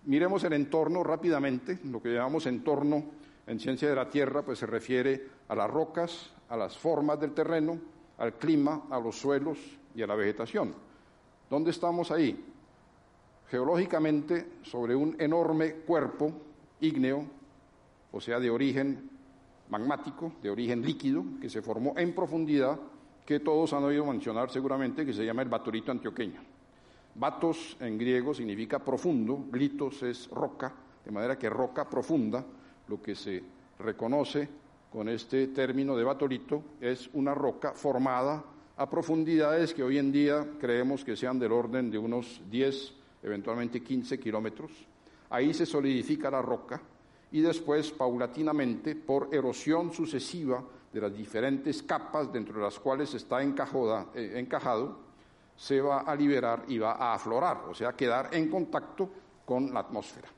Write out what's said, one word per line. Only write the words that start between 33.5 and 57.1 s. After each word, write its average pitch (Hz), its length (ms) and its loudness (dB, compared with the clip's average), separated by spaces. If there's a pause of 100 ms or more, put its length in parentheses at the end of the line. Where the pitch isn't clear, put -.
reconoce 139 680 0 (440)
con 107 160 -4
este 131 400 0
término 135 480 0
de 117 80 4
batorito, 135 580 0 (180)
es 127 320 -2
una 139 220 0
roca 139 380 -2
formada 135 720 2 (320)
a 143 140 -2
profundidades 160 840 4
que 139 80 -2
hoy 135 160 2
en 139 120 4
día 147 360 4 (140)
creemos 127 440 2
que 110 120 -2
sean 127 220 0
del 113 140 4
orden 120 380 2
de 107 80 0
unos 117 520 -2
diez, 135 420 0 (300)
eventualmente 117 600 -4
quince 127 360 -2
kilómetros. 110 540 -4 (560)
Ahí 131 260 2
se 160 120 2
solidifica 139 640 0
la 135 120 4
roca 120 380 -4 (500)
y 151 100 2
después, 156 520 2
paulatinamente, 127 1040 0
por 135 360 0
erosión 151 600 0
sucesiva 135 720 -2 (280)
de - 80 -4
las 101 160 -2
diferentes 135 680 -2
capas 151 480 -2
dentro 110 240 -4
de 104 80 -2
las - 160 -2
cuales 135 340 -2
está 123 280 -2
encajoda-, 131 720 0
eh, 113 220 -8
encajado, 123 760 -2 (440)
se - 260 2
va 139 200 2
a 151 160 -2
liberar 131 500 4
y 127 120 -2
va 110 140 2
a 117 220 0